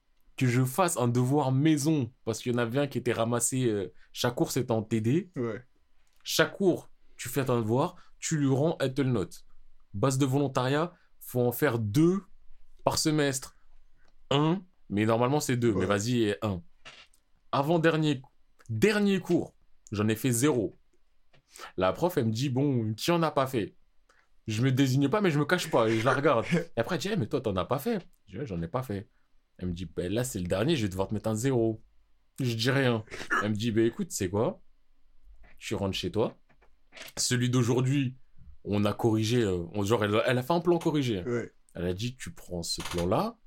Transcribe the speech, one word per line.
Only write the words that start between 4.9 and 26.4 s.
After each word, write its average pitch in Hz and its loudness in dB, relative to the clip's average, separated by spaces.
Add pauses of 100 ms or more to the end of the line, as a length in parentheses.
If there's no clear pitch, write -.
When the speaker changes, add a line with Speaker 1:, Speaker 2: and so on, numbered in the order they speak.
Speaker 1:
D. 135 0
Speaker 2:
Ouais. 117 -6 (600)
Speaker 1:
Chaque - 0
cours, 175 0 (260)
tu - -12
fais 131 -2
un 120 2
devoir, 123 0 (240)
tu - -2
lui 143 2
rends, 139 2
elle 135 0
te 143 0
le 131 0
note. 101 -2 (500)
Base 131 0
de 139 4
volontariat, 139 0 (260)
faut - -4
en 120 2
faire 123 2
deux 160 4 (640)
par - 4
semestre. 147 -2 (760)
Un, 156 2 (280)
mais 104 2
normalement, 123 2
c'est 131 0
deux, 120 2
Speaker 2:
Ouais. 92 0
Speaker 1:
mais 92 2
vas-y, 104 0
un. 95 -4 (880)
Avant-dernier, 151 2 (460)
dernier 196 2
cours, 165 0 (380)
j'en 107 2
ai 110 2
fait 131 0
zéro. 120 0 (1000)
La 92 2
prof, - -2
elle 123 2
me 110 0
dit, « 127 -2
Bon, 123 0
qui - -2
en 170 4
a 156 0
pas 135 2
fait ? » 120 -4 (720)
Je 110 -2
me 135 4
désigne 139 4
pas, 214 2
mais 190 4
je 143 2
me 151 2
cache 170 -2
pas, 117 4
et 113 2
je 110 0
la 131 4
regarde. 135 2